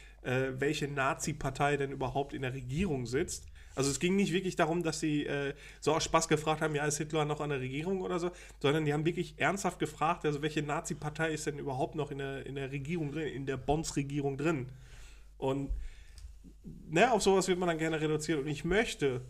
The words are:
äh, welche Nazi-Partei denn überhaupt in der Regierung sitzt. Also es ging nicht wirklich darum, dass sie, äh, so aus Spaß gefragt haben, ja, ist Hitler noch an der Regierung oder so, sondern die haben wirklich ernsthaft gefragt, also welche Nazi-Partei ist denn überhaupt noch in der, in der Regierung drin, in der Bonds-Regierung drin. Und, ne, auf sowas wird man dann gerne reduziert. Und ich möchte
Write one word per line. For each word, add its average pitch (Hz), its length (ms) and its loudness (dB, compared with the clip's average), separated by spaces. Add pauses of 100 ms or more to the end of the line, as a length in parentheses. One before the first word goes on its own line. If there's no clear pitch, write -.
(220)
äh, 131 380 0
welche 151 280 0
Nazi-Partei 143 880 0
denn 139 160 0
überhaupt 135 420 -2
in 127 80 -6
der 127 120 -2
Regierung 135 520 0
sitzt. 139 420 -2 (280)
Also 135 140 2
es 135 100 -2
ging 180 160 4
nicht 196 180 4
wirklich 185 220 0
darum, 170 280 2
dass 156 160 -2
sie, 147 260 0
äh, 143 300 -2 (260)
so 147 140 4
aus 156 80 2
Spaß - 240 4
gefragt 156 340 2
haben, 156 140 0
ja, 143 100 0
ist 151 140 0
Hitler 156 260 0
noch 151 160 0
an 147 80 -2
der 139 100 0
Regierung 156 420 -2
oder 180 180 -2
so, 175 100 0 (320)
sondern 151 240 4
die 147 80 2
haben 151 100 0
wirklich 165 360 0
ernsthaft 180 400 0
gefragt, 160 460 0
also 147 180 0
welche 151 180 0
Nazi-Partei 151 720 -2
ist 151 140 -4
denn 147 100 -4
überhaupt 139 380 -2
noch 147 160 -2
in 139 80 -6
der, 135 260 -6
in 131 100 -8
der 135 160 -6
Regierung 143 400 -2
drin, 151 220 -2
in 135 140 -6
der 135 100 -2
Bonds-Regierung 143 800 0
drin. 143 320 0 (680)
Und, 139 320 0 (1160)
ne, 185 240 6
auf 202 120 4
sowas 190 240 6
wird 180 120 4
man 180 80 2
dann 165 120 2
gerne 160 200 0
reduziert. 151 400 2
Und 135 80 -2
ich 147 160 -4
möchte 165 680 2